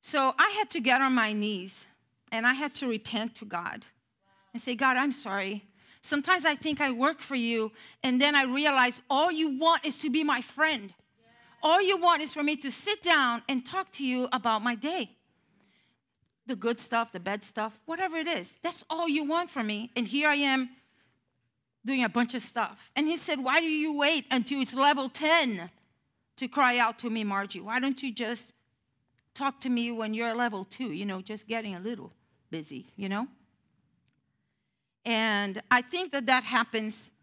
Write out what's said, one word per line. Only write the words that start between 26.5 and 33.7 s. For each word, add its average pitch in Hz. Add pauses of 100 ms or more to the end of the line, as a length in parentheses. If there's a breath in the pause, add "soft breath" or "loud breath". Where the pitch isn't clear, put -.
out 233
to 240
me, 220
Margie? 196
Why 214
don't 269
you 269
just 226 (800)
talk 277
to 269
me 240
when 220
you're 233
level 220
two, 247
you 180
know, 190
just 214
getting 220
a 175
little 220 (400)
busy, 151 (100)
you 196
know?" 220 (1800)